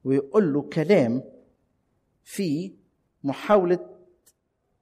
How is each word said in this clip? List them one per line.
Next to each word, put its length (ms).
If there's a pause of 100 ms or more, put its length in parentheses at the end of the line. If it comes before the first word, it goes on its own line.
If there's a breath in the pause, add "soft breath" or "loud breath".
ويقول 500
له 80
كلام 640 (1000)
في 520 (480)
محاولة 760 (840)